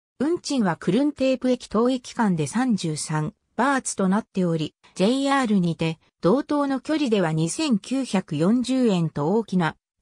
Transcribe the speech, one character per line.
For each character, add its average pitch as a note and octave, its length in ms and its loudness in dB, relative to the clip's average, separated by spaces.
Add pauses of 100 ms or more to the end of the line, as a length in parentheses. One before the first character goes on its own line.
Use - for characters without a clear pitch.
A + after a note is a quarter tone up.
(200)
運 E4 200 0
賃 C4 240 -2
は E3+ 120 0
ク - 160 -4
ル B3 120 2
ン D4 80 0
テ C4 220 0
ー C4 40 -4
プ B3+ 120 -2
駅 B3 180 -2
当 A#3 220 2
駅 C4 240 -4
間 G#3 220 0
で D3+ 120 -2
三 A#3+ 280 0
十 D#3+ 200 -2
三 D#3 380 -4 (220)
バ C4+ 220 0
ー B3 40 -4
ツ - 140 -8
と F#3+ 120 0
な G3 120 2
っ A3+ 60 -8
て F#3 200 -2
お E3 100 0
り、 D#3 200 -4 (200)
ジ F#3 100 0
ェ A3 40 4 (120)
イ C#4 80 0
ア C#4 120 2
ー B3+ 60 0
ル G3+ 120 2
に E3+ 160 0
て、 E3 240 -4 (220)
同 A3+ 220 2
等 C#4+ 240 0
の C4+ 120 -2
距 D4+ 160 -4
離 D4 140 0
で G#3 120 2
は D#3+ 120 0
二 D#3+ 160 0
千 C#4+ 300 0
九 C4 260 -4
百 F#3 300 -4
四 G3+ 280 2
十 B3+ 240 0
円 F3 220 0
と D#3 240 -2
大 A3+ 100 0
き - 140 -2
な D#3+ 180 0 (260)